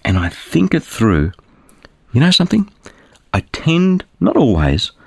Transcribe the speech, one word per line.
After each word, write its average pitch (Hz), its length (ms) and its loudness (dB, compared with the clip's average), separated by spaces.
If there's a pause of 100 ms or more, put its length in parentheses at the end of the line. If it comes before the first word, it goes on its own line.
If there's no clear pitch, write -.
and 95 140 -2
I 85 100 -2
think - 460 -2
it 160 100 -2
through, 92 480 0 (800)
you 117 80 0
know 170 100 4
something? 190 400 0 (640)
I 98 60 0 (140)
tend, 185 500 0 (160)
not - 160 0
always, 78 560 0 (160)